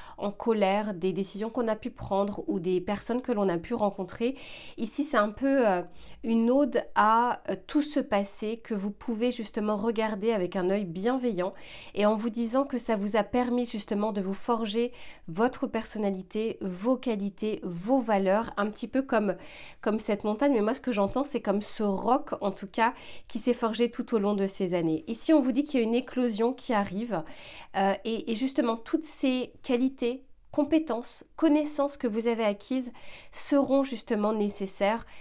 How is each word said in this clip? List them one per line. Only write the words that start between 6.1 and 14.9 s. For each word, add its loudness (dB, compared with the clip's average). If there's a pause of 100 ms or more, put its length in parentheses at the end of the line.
une 4
ode 4 (120)
à, 4
euh, 0 (100)
tout 2
ce 0
passé -2
que -8
vous -2
pouvez -2
justement -2
regarder 0
avec 0
un 2
œil 2
bienveillant 0 (420)
et 2
en 6
vous -2
disant 0
que -4
ça 0
vous -2
a 4
permis 0
justement -2
de -2
vous -2
forger 0 (360)